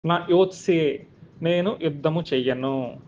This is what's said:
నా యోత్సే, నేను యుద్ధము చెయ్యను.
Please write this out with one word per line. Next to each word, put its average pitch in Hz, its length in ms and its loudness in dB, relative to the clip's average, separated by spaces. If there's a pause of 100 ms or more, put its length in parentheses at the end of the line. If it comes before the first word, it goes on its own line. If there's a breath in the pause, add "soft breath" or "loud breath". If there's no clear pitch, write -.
నా 170 240 0
యోత్సే, 175 760 2 (360)
నేను 175 400 2
యుద్ధము 156 420 -2 (100)
చెయ్యను. 131 600 -2 (140)